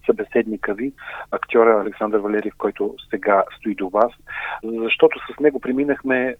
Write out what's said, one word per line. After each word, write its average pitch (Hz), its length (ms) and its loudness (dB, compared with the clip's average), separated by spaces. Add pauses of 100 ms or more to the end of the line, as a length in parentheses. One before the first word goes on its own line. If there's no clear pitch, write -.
събеседника 107 680 0
ви, 127 200 -4 (380)
актьора 113 500 4
Александър 104 380 -2
Валериев, 104 380 -2
който 104 380 -2 (140)
сега 98 340 2 (160)
стои 104 160 -4
до 95 140 -6
вас. 107 220 2 (520)
Защото 113 560 2
с - 200 -14
него 139 200 2
преминахме 131 800 0